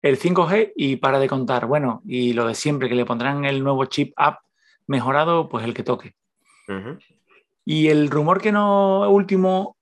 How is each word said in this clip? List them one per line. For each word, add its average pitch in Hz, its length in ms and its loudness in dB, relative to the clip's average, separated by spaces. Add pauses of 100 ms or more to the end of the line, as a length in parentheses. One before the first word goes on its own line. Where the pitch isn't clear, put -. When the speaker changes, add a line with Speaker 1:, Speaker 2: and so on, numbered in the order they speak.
Speaker 1:
El 139 160 2
cinco 175 300 2
G 208 280 0
y 135 220 -2
para 135 220 0
de 139 80 2
contar. 127 380 -2
Bueno, 127 400 -2
y 123 280 -2
lo 117 140 0
de 113 80 -4
siempre, 135 340 -2
que 123 60 -2
le 120 100 0
pondrán 135 400 -4
el 139 180 -2
nuevo 135 220 0
chip 135 300 -4
app 147 240 0 (480)
mejorado, 143 640 0
pues 113 160 -6
el 120 80 -4
que 113 100 -8
toque. - 320 -6 (520)
Speaker 2:
Ujú. 104 300 -10 (680)
Speaker 1:
Y 156 240 2
el 151 200 4
rumor 156 320 0
que 214 100 0
no, 202 580 2
último, 190 720 2